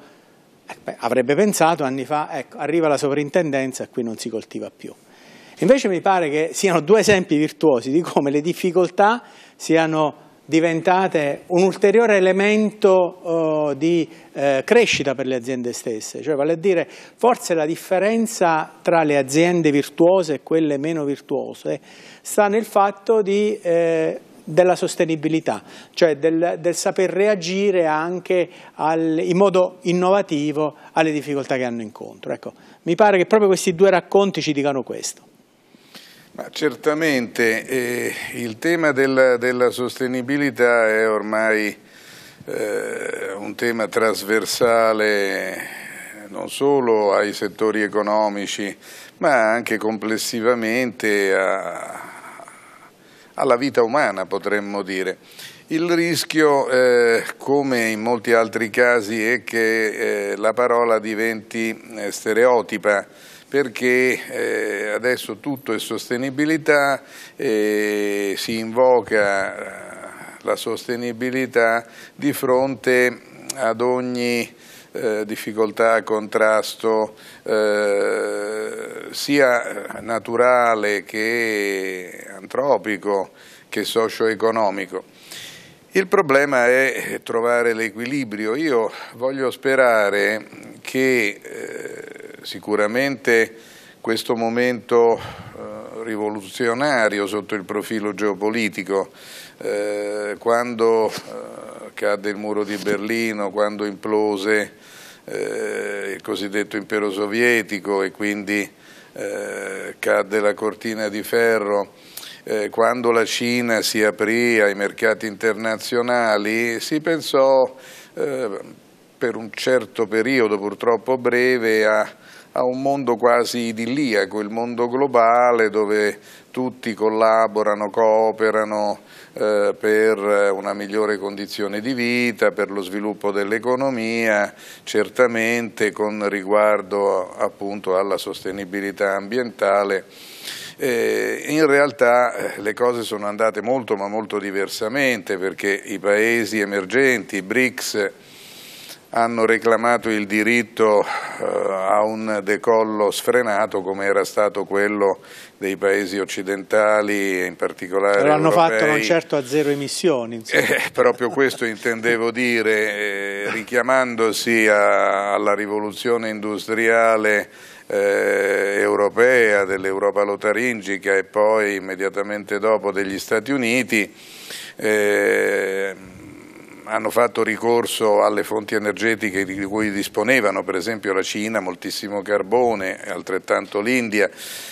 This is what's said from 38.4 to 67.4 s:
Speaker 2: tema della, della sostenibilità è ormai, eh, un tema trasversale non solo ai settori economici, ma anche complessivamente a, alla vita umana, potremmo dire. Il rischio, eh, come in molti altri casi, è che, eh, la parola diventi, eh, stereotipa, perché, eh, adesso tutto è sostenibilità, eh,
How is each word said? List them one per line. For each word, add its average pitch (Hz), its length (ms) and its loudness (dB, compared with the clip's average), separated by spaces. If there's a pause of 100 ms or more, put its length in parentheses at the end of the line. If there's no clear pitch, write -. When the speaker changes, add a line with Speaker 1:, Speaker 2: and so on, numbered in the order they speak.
Speaker 2:
tema 160 360 2
della, 131 440 4
della 123 320 2
sostenibilità 123 1200 0
è 110 180 2
ormai, 107 680 0 (720)
eh, 104 880 -6
un 104 180 -10
tema 117 320 -2
trasversale 107 1700 2 (680)
non 92 200 -10
solo 120 640 2
ai 101 220 2
settori 107 480 -2
economici, 101 920 -2 (440)
ma 123 340 2
anche 117 240 -2
complessivamente 110 1600 -2
a, 92 680 -2 (1300)
alla 135 220 2
vita 123 260 0
umana, 110 420 0
potremmo 101 580 -4
dire. 92 360 -4 (480)
Il 165 240 -2
rischio, 156 800 2
eh, 120 540 4 (120)
come 131 540 0
in 107 100 -4
molti 117 320 0
altri 113 380 2
casi, 117 520 2
è 117 220 0
che, 110 840 0
eh, 101 60 -4
la 107 180 0
parola 120 440 2
diventi, 110 800 -4 (160)
eh, 104 160 -6
stereotipa, 107 960 2 (460)
perché, 127 640 2 (120)
eh, 107 640 -4
adesso 117 420 -4
tutto 127 380 -6
è 104 40 -2
sostenibilità, 139 1200 0 (340)
eh, 104 1000 0